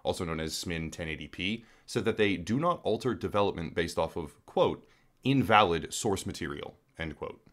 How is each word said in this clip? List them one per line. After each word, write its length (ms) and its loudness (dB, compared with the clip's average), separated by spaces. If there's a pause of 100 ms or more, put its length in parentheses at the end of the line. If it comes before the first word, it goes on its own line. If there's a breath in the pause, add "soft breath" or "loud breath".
also 220 -2
known 160 -4
as 120 -4
Smin 380 -6
ten 160 -8
eighty 220 -8
p, 340 -6 (220 loud breath)
said 180 -4
that 140 0
they 180 4
do 240 0
not 240 0
alter 320 0
development 580 0
based 240 -2
off 200 -2
of, 280 -10
quote, 400 2 (380 soft breath)
"invalid 680 4
source 320 -2
material," 520 -8 (220)
end 160 -6
quote. 260 -12 (120)